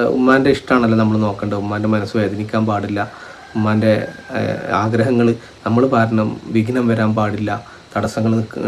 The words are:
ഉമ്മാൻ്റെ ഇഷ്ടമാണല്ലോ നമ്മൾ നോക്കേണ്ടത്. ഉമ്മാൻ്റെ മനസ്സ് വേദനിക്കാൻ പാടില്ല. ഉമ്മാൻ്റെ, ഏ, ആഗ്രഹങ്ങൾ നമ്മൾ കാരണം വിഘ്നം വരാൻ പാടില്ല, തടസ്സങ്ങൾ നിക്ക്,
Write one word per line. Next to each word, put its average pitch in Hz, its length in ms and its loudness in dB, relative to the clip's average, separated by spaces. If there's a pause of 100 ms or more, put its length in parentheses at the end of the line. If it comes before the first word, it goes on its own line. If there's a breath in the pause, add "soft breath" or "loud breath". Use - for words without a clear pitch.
(180)
ഉമ്മാൻ്റെ 135 380 4
ഇഷ്ടമാണല്ലോ 117 460 2
നമ്മൾ 107 240 2
നോക്കേണ്ടത്. 101 380 -4
ഉമ്മാൻ്റെ 104 320 -2
മനസ്സ് 101 260 -2
വേദനിക്കാൻ 107 480 -2
പാടില്ല. 101 300 -2 (580 loud breath)
ഉമ്മാൻ്റെ, 107 360 2 (440)
ഏ, 110 40 -2 (420)
ആഗ്രഹങ്ങൾ 120 440 2 (380 loud breath)
നമ്മൾ 117 180 2 (120)
കാരണം 110 320 2 (280)
വിഘ്നം 120 360 0
വരാൻ 110 280 0
പാടില്ല, 107 320 -2 (420 loud breath)
തടസ്സങ്ങൾ 110 460 -2
നിക്ക്, 113 280 -6